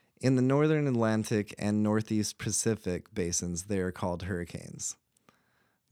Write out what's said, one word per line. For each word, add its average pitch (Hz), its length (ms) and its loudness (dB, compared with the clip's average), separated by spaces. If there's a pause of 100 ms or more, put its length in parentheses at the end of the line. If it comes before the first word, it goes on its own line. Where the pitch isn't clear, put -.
(200)
In 131 160 6
the 123 60 4
northern 147 440 4
Atlantic 110 720 2
and 104 240 2
northeast 107 560 0
Pacific 98 760 -2
basins, 87 500 -4
they 101 160 -2
are 92 120 -2
called 87 320 -4
hurricanes. - 720 -8 (960)